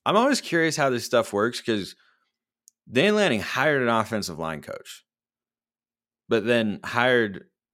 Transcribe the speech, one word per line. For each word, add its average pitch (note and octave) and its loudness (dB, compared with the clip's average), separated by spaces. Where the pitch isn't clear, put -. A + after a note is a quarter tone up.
I'm D#3+ 2
always B3+ 2
curious D#3+ 0
how C#3 2
this A#2+ -2
stuff A#2 0
works A2 0
'cause G#2 -4
Dan F#3+ 2
Lanning D#3 2
hired C3+ 0
an A#2+ 0
offensive G#2+ -2
line D#2+ -6
coach, - -14
but A2 0
then A2+ 0
hired A#2+ 0